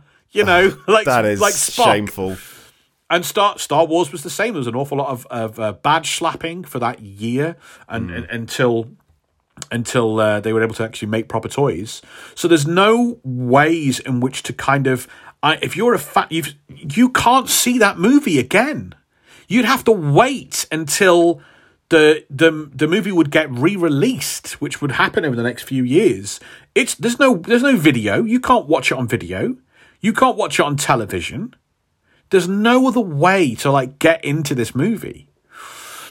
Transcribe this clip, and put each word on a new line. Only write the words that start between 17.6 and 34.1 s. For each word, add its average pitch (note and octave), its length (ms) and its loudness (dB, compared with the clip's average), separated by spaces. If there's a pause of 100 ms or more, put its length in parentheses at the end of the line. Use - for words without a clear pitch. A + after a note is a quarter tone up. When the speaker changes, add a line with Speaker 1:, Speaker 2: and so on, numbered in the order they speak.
Speaker 1:
that G3+ 200 2
movie G#3+ 400 2
again. F3+ 560 -2 (540)
You'd A#3 180 2
have C4 180 0
to A3+ 80 4
wait F#3 800 0
until E3+ 720 2 (480)
the, D#3 400 4
the, D#3 440 2
the D3+ 140 0
movie F#3+ 240 0
would D#3+ 180 2
get D#3 220 2
re-released, E3 1080 -2
which D3 200 -8
would C#3+ 120 -4
happen F#3 320 -2
over B2+ 120 -2
the A#2 80 -4
next B2 200 -6
few C3 200 -2
years. B2 560 0 (340)
It's, F3+ 220 0
there's A#3+ 240 -2
no, C4 160 4
there's A#3 260 0
no C#4 140 4
video. B2 480 2
You A#3 160 0
can't A#3+ 260 0
watch C#3+ 240 0
it D3+ 80 -2
on B2+ 80 -4
video. G#2+ 520 -4 (420)
You G#3+ 140 0
can't B3+ 220 2
watch F#3 220 -4
it E3+ 60 4
on C#3+ 120 -2
television. A#2+ 800 -4 (760)
There's F3 180 4
no A#3 400 2
other A#3+ 120 0
way E3+ 560 2
to, C#3+ 140 -2
like, C3+ 280 0
get D#3+ 260 2